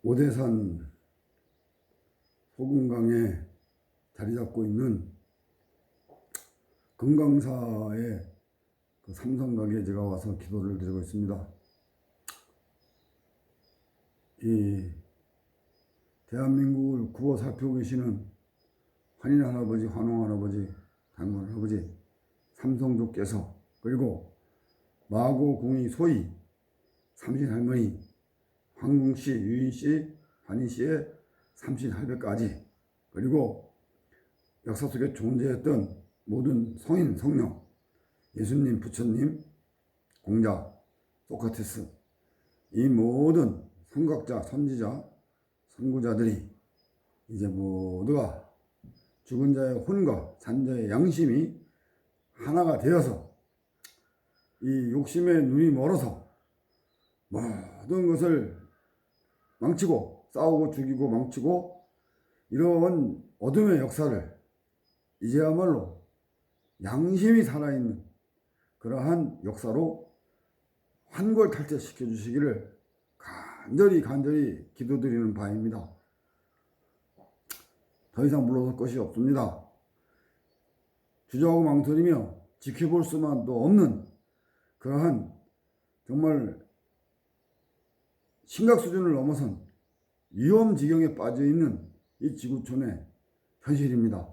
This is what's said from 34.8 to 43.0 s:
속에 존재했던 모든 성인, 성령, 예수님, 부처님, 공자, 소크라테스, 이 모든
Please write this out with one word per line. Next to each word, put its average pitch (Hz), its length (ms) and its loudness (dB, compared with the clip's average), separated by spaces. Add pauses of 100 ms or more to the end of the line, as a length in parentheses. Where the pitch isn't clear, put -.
속에 131 240 -2
존재했던 123 840 -2 (280)
모든 120 540 -2
성인, 156 380 0
성령, 127 480 -2 (720)
예수님, 120 440 0
부처님, 120 640 -2 (760)
공자, 104 500 0 (560)
소크라테스, 110 600 -8 (840)
이 127 160 2
모든 127 760 4 (300)